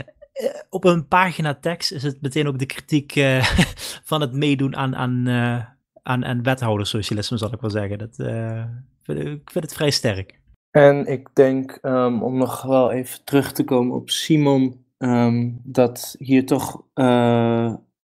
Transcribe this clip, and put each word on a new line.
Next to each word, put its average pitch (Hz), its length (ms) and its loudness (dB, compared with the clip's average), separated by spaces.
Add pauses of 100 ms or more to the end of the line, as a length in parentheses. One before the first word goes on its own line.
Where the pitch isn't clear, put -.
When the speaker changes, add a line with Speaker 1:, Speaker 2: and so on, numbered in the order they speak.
(320)
Speaker 1:
eh, 523 360 -6
op - 160 -6
een 175 240 4
pagina 165 460 2
tekst - 380 -6
is 135 100 -10
het 139 180 -6
meteen 143 280 -2
ook 135 100 -4
de 135 80 -4
kritiek, - 500 -4
eh, 135 260 2 (340)
<laughs> - 340 -12
van 156 100 0
het 123 120 -2
meedoen 139 440 0
aan, 131 200 -4
aan, 123 300 -2
eh, 120 380 0 (380)
aan, 127 220 -2
aan 123 180 -4
wethoudersocialisme, 110 920 -2
zal 110 160 -4
ik - 80 -10
wel 110 100 -4
zeggen. 101 280 -4
Dat, 113 200 -14
eh, 113 460 -6 (380)
vind 147 160 -8
ik, 147 80 -6
ik 147 240 -12
vind 170 140 -4
het - 100 -12
vrij 147 160 0
sterk. 98 500 -2 (300)
Speaker 2:
En 143 360 6
ik 123 280 -6
denk, 131 480 2
ehm, 123 400 0
om 127 140 -2
nog 123 260 -2
wel 127 300 2
even 123 320 -6
terug 139 280 0
te 143 120 -2
komen 123 320 0
op 123 140 -8
Simon, 139 760 2 (140)
ehm, 120 520 2 (120)
dat 123 560 0
hier 131 280 2
toch, - 380 -2 (100)
eh, 117 800 2 (400)